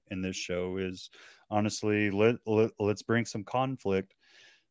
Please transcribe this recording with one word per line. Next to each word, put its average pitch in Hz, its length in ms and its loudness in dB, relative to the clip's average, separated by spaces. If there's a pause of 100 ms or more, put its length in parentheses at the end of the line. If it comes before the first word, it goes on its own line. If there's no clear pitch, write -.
(100)
in 95 120 -6
this 92 140 -4
show 90 400 -4
is, 92 340 -6 (400)
honestly, 104 600 2
let, 110 260 4 (100)
let, 110 320 4
let's 104 240 0
bring 117 220 0
some 104 200 -8
conflict. 127 720 -2 (560)